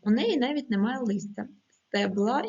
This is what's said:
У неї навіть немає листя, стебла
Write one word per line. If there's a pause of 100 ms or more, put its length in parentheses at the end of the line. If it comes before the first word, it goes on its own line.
У
неї
навіть
немає
листя, (200)
стебла